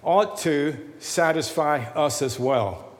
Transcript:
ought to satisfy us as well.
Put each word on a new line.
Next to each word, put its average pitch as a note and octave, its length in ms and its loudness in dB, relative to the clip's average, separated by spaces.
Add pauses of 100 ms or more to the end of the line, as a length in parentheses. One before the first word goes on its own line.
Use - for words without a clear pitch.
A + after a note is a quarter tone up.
ought G3+ 320 2
to D3 400 0 (220)
satisfy D#3+ 800 0 (160)
us D3 280 0
as B2 140 -2
well. A#2+ 480 0 (160)